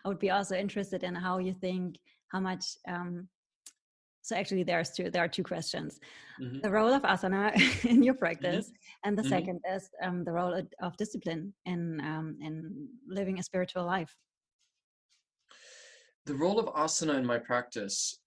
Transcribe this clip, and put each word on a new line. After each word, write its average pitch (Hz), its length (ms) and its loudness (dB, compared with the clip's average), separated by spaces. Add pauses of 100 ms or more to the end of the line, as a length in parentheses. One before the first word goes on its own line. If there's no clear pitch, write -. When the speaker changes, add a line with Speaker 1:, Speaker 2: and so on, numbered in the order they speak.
Speaker 1:
I 190 60 -2
would 202 100 -2
be 190 120 2
also 196 260 2
interested 196 460 -2
in 180 120 -4
how 180 220 -2
you 185 160 -2
think, 185 420 -2 (380)
how 190 80 0
much, 185 240 -2 (220)
um, 175 420 -8 (920)
so - 140 -6
actually 185 280 0
there's 170 280 2
two, 180 200 -4
there 170 120 2
are 170 40 2
two 175 160 -2
questions. 165 560 -6 (420)
Speaker 2:
Mm-hmm. 131 200 -6
Speaker 1:
The 208 100 0
role 220 220 6
of 180 100 4
asana 196 500 4 (320)
<laughs> - 0 -
in 240 180 10
your 262 120 6
Speaker 2:
Mm-hmm. - 40 -8
Speaker 1:
practice, 180 520 0 (340)
and 202 120 2
the 214 40 2
Speaker 2:
Mm-hmm. 262 80 0
Speaker 1:
second 180 300 0 (160)
is, 190 140 -8 (120)
um, 180 240 -2
the 170 80 -4
role 180 200 0
of, 180 140 -4 (140)
of 180 160 -6
discipline 190 560 -6 (120)
in, 170 360 -4
um, 156 400 -4
in 160 460 -10 (200)
living 190 320 -2
a 185 40 -6
spiritual 180 420 -2
life. 175 280 -2 (2000)
Speaker 2:
The 147 100 -4
role 180 220 2
of 226 100 2
asana 156 500 2
in 127 80 2
my 120 120 2
practice, 120 880 -2